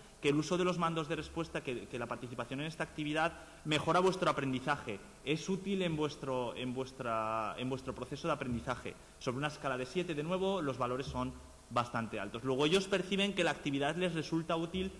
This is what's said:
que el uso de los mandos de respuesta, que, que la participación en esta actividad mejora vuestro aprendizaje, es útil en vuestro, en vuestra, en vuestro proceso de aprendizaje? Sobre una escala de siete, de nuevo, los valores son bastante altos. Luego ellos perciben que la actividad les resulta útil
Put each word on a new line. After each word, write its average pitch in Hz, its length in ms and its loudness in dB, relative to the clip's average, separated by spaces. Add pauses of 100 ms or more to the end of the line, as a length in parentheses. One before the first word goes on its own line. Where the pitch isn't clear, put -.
(200)
que 147 100 4
el 143 40 6
uso 156 240 4
de 185 60 4
los 180 140 2
mandos 165 280 2
de 160 80 -2
respuesta, 156 480 -4
que, 117 240 -4
que 131 100 -6
la 120 100 -2
participación 120 520 -6
en 151 80 -2
esta 160 160 -6
actividad 156 520 0 (300)
mejora 156 360 4
vuestro 180 280 4
aprendizaje, 135 680 0 (260)
es 156 240 0
útil 190 340 0
en 170 120 2
vuestro, 139 640 0
en 127 180 -2
vuestra, 113 840 -2
en 127 140 -2
vuestro 131 240 -4
proceso 127 320 -6
de 156 80 2
aprendizaje? 123 640 -4 (240)
Sobre 123 180 -2
una 147 80 0
escala 139 320 -2
de 127 80 -2
siete, 175 300 -2
de 147 80 -2
nuevo, 190 360 2
los 135 160 0
valores 127 300 0
son 127 260 -2 (380)
bastante 117 480 0
altos. 104 240 -4
Luego 131 240 4
ellos 190 220 4
perciben 196 440 2
que 180 120 2
la 151 80 4
actividad 139 420 0
les 180 180 2
resulta 160 440 0
útil 185 440 0